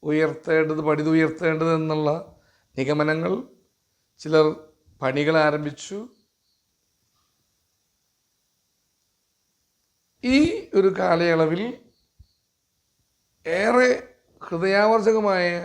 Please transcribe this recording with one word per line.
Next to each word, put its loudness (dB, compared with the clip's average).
ഉയർത്തേണ്ടത്, 0
പടിതുയർത്തേണ്ടത് 0
എന്നുള്ള -2
നിഗമനങ്ങൾ, -2
ചിലർ 4
പണികൾ 0
ആരംഭിച്ചു. -2
ഈ 2
ഒരു 4
കാലയളവിൽ 0
ഏറെ 2
ഹൃദയാവർജകമായ 2